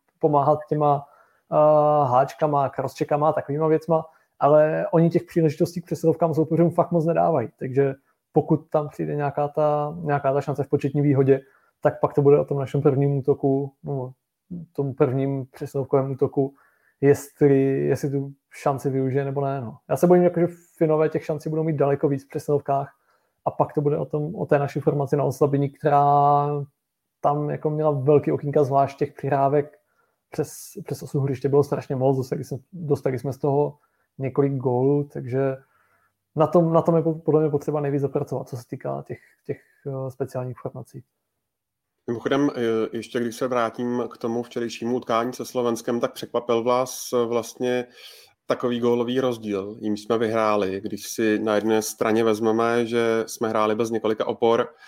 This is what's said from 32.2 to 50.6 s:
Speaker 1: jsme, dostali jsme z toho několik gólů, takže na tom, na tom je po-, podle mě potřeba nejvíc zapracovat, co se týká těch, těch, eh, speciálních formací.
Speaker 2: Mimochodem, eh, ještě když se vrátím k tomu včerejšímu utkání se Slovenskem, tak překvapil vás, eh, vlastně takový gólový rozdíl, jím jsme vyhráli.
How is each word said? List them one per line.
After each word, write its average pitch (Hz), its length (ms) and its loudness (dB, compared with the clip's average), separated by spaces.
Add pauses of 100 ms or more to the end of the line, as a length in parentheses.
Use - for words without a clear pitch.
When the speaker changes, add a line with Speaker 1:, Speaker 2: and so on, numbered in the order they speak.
Speaker 1:
jsme, 127 140 -10 (140)
dostali 143 460 -2
jsme 139 140 -6
z 131 60 -10
toho 147 400 2 (400)
několik 139 340 0
gólů, 135 600 0
takže 135 440 -2 (800)
na 156 100 4
tom, 165 260 4
na 165 100 4
tom 170 140 2
je 160 60 2
po-, 160 120 0
podle 156 260 0
mě 156 100 0
potřeba 147 300 -2
nejvíc 143 200 -2
zapracovat, 135 480 -4
co 135 80 -14
se 120 120 -14
týká 139 380 -10
těch, - 120 -12 (280)
těch, - 140 -8 (260)
eh, 135 240 -8
speciálních 127 480 -8
formací. 127 460 -14 (1000)
Speaker 2:
Mimochodem, 139 480 0
eh, 127 60 -4 (320)
ještě 117 280 -6
když 117 160 -6
se 131 120 -4
vrátím 123 640 -2
k - 80 -20
tomu 120 240 -4
včerejšímu 117 540 -6
utkání 113 360 -2
se 117 120 -12
Slovenskem, 120 560 -2
tak 123 120 -2
překvapil 117 500 -2
vás, 123 500 -2
eh, 120 140 0
vlastně 120 600 -4 (600)
takový 120 340 -2
gólový 120 400 0
rozdíl, 107 600 -4
jím 107 160 -2
jsme 113 220 -2
vyhráli. 107 600 0